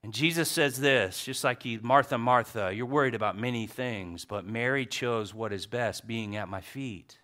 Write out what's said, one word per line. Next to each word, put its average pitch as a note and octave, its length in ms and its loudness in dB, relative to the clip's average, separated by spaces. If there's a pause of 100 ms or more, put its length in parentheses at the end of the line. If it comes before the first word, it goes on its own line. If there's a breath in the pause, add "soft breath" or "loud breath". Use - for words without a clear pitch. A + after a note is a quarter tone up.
And G#2+ 100 -12
Jesus D#3+ 380 2
says C#3+ 260 2
this, C3 460 4
just - 180 -6
like B2 220 0
he, A#2 140 -4
"Martha, B2+ 400 4
Martha, A#2 580 2
you're A#2+ 100 -4
worried C3 300 2
about G#2 220 0
many A#2 280 -2
things, G2+ 600 -6
but G2+ 200 -6
Mary A#2+ 400 0
chose A2+ 480 -2
what A2 200 -4
is F#2 140 -8
best, A#2 380 -2
being A2 300 -4
at G2+ 140 -6
my F#2+ 100 -6
feet B2 640 -12